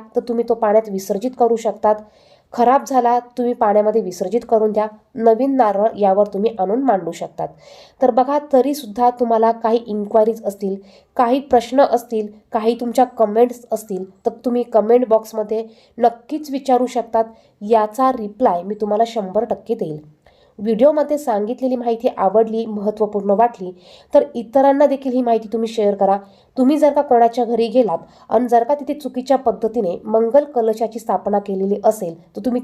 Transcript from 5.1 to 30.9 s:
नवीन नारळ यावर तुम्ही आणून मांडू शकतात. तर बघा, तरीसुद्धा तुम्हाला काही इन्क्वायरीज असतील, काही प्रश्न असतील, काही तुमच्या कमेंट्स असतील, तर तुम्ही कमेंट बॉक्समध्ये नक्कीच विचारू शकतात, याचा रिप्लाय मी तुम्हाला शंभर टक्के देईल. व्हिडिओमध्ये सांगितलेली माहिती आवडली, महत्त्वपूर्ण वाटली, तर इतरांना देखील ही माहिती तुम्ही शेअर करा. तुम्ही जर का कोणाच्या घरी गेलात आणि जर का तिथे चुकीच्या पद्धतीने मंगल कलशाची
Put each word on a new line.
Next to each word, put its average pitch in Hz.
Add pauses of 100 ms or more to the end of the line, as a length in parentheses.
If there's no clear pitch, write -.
नवीन 226
नारळ 214 (120)
यावर 202
तुम्ही 208
आणून 196
मांडू 190
शकतात. 165 (540)
तर 262
बघा, 254 (140)
तरीसुद्धा 247
तुम्हाला 226
काही 226
इन्क्वायरीज 220
असतील, 202 (400)
काही 247
प्रश्न 262
असतील, 233 (240)
काही 233
तुमच्या 240
कमेंट्स 233
असतील, 190
तर 226 (140)
तुम्ही 240
कमेंट 233
बॉक्समध्ये 220 (320)
नक्कीच 247
विचारू 262
शकतात, 226 (360)
याचा 214
रिप्लाय 208
मी 202
तुम्हाला 208
शंभर 214
टक्के 208
देईल. 151 (440)
व्हिडिओमध्ये 285
सांगितलेली 254
माहिती 233 (100)
आवडली, 220
महत्त्वपूर्ण 208
वाटली, 196 (420)
तर 285 (120)
इतरांना 277
देखील 269
ही 254
माहिती 226
तुम्ही 226
शेअर 208
करा. 196 (400)
तुम्ही 262
जर 294
का 294
कोणाच्या 233
घरी 233
गेलात 208 (320)
आणि 247
जर 233
का 277
तिथे 285
चुकीच्या 254
पद्धतीने 226
मंगल 226
कलशाची 226